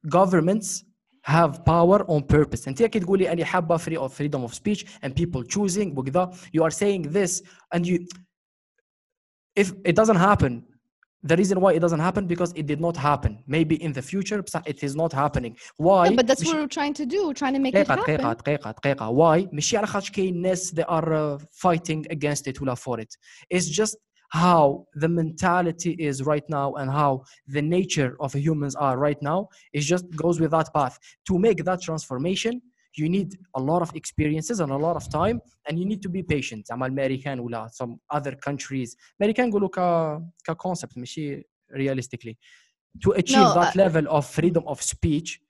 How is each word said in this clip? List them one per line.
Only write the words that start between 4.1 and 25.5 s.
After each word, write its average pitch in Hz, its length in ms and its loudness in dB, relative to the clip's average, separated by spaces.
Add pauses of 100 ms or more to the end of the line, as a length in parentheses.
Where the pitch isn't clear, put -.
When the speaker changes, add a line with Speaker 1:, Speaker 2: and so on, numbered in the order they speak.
Speaker 1:
freedom 147 320 -4
of 113 100 -10
speech 208 300 -4 (180)
and 135 120 -8
people 160 300 -2
choosing 196 500 -2
وكذا, 139 400 -2 (180)
you 160 120 4
are 160 60 4
saying 196 320 0 (100)
this 185 300 0 (320)
and 175 120 0
you, 175 200 0 (1500)
if 202 160 2 (120)
it 175 100 4
doesn't 220 220 6
happen, 170 480 2 (600)
the 160 120 4
reason 185 240 2
why 190 120 6
it 165 60 4
doesn't 165 220 2
happen 185 260 0
because 175 300 -2
it 156 100 -6
did 147 140 -2
not 170 160 -2
happen. 139 500 0
Maybe 156 340 2
in 160 120 -4
the 127 100 -6
future, 196 400 -4
but 160 240 -8
it 147 160 -8
is 139 140 -4
not 160 160 -2
happening. 135 440 -2 (200)
Why? 175 320 6
Speaker 2:
No, 233 80 6
but 247 100 4
that's 269 160 2
Speaker 1:
مش - 60 0
Speaker 2:
what 320 80 0
we're 302 100 -2 (140)
trying 294 140 -2
to 294 120 -6
do. 349 220 -2
We're 277 60 -4 (100)
trying 262 100 0
to 269 60 0
make 262 160 0
it 196 100 6
Speaker 1:
دقيقة، - 160 2
دقيقة، 151 320 0
Speaker 2:
happen. 117 80 -12
Speaker 1:
دقيقة، 143 300 -4
دقيقة. 120 400 -2
Why? 165 400 4
مش 151 220 -2
على 214 120 0
خاطر 202 240 -6
كاين 185 320 -4
ناس 180 320 -2
they 160 100 -2
are, 160 280 0
uh, 151 260 -2 (140)
fighting 160 580 0
against 147 380 -2
it 131 140 -10
ولا 131 120 -4
for 117 240 -6
it. - 180 -14 (380)
It's 170 140 0
just 208 260 -2 (400)
how 165 520 4 (100)
the 156 120 0
mentality 170 880 0